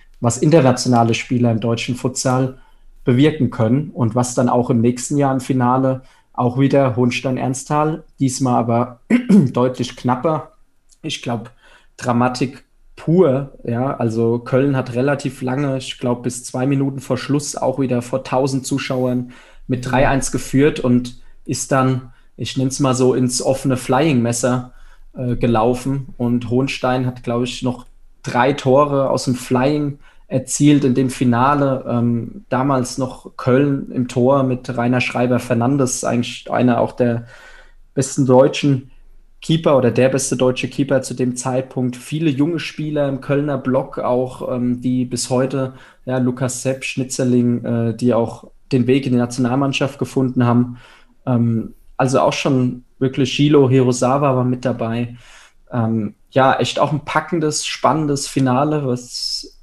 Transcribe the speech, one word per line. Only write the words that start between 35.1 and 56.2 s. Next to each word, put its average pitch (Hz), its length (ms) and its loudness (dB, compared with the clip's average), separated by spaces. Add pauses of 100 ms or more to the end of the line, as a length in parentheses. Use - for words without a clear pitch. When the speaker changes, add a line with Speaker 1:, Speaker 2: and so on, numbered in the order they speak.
Speaker 1:
eigentlich - 480 -4
einer 117 280 2
auch 113 120 0
der 117 340 -2 (680)
besten 135 320 0
deutschen 135 640 4 (500)
Keeper 160 340 2
oder 120 140 4
der 120 200 4
beste 131 280 -2
deutsche 127 320 0
Keeper 139 320 0
zu 127 140 -10
dem 123 200 -2
Zeitpunkt. 127 640 -4
Viele 156 320 -2
junge 147 300 0
Spieler 147 500 -4
im 135 120 -6
Kölner 143 360 -2
Block - 400 -2
auch, 127 580 -2
ähm, 123 260 -2
die 127 220 0
bis 123 280 -6
heute, 131 420 0 (320)
ja, 127 140 -2
Lukas 127 420 -2
Sepp, 131 240 -4
Schnitzerling, 123 800 0
äh, 117 300 -2
die 120 180 2
auch 113 320 -2 (260)
den 123 140 2
Weg 135 220 4
in 123 60 0
die 123 40 4
Nationalmannschaft 131 800 0
gefunden 127 480 0
haben. 120 320 2 (480)
Ähm, 117 480 0 (240)
also 135 220 2
auch 127 140 2
schon 127 500 0 (160)
wirklich 131 340 0
Shilo 147 340 4
Hirosawa 127 680 2
war 123 100 0
mit 123 180 -2
dabei. 120 540 -4 (560)
Ähm, 113 400 -2 (160)